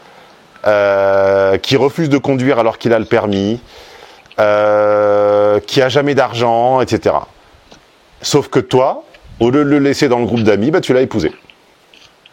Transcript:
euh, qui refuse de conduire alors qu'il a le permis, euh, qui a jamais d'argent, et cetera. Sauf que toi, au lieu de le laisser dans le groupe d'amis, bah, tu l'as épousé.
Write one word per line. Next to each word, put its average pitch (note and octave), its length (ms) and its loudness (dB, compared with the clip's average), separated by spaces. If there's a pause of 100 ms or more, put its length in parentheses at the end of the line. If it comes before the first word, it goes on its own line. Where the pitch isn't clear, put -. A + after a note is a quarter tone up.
(680)
euh, G2 920 2
qui C3 180 -2
refuse C#3 320 -2
de C#3 100 0
conduire C3+ 400 -2
alors A2+ 200 -2
qu'il A#2 160 0
a A2 40 2
le G#2 60 -4
permis, G#2 560 -2 (800)
euh, G#2 1200 2
qui - 220 -2
a C3 60 2
jamais C#3+ 260 0
d'argent, A#2+ 680 0
et A2+ 60 -2
cetera. G2+ 420 -2 (920)
Sauf - 260 -2
que C3+ 120 -2
toi, C3 440 0 (360)
au A#2 100 2
lieu D3 140 2
de C#3 40 -2
le C#3+ 120 2
laisser C#3 280 0
dans A#2+ 120 0
le A#2+ 60 -2
groupe A#2 180 -2
d'amis, G#2 260 0
bah, F3+ 100 0
tu - 140 0
l'as B2+ 80 2
épousé. F#2+ 280 -4 (1000)